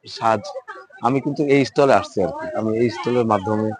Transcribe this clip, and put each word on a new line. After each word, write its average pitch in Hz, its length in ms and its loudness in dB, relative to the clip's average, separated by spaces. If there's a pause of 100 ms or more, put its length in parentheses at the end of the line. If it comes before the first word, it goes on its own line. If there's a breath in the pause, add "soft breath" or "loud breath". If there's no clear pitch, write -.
সাজ। 113 320 0 (600)
আমি 131 180 0
কিন্তু 147 240 -4
এই 139 220 4
স্টলে 135 280 4
আসছি 98 280 0
আর 85 80 0
কি, - 260 -8
আমি 110 220 -2
এই 120 120 2
স্টলের 120 360 -2
মাধ্যমে 107 540 0